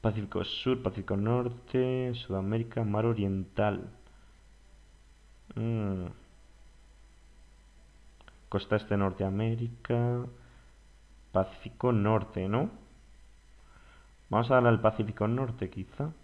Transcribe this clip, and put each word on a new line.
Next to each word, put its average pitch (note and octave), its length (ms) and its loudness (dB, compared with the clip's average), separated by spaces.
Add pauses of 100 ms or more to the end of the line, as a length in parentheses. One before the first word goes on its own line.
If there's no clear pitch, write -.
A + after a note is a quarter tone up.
Pacífico G#2 420 -2
Sur, B2+ 400 -2
Pacífico G2 340 -4
Norte, B2 960 0
Sudamérica, A2+ 720 -4
Mar G#2+ 200 0
Oriental. G#2 840 0 (1600)
Mm. G#2+ 520 -2 (2500)
Costa - 280 -2
Este G#2 180 -2
de G2+ 40 2
Norteamérica. A2+ 1300 -2 (1080)
Pacífico A#2 600 0
Norte, G#2 560 2
¿no? C3+ 220 0 (1600)
Vamos A#2 220 2
a C3+ 40 6
darle A#2+ 160 8
al A2 100 6
Pacífico G#2+ 480 2
Norte, A#2+ 420 -2
quizá. C#3+ 400 -8 (120)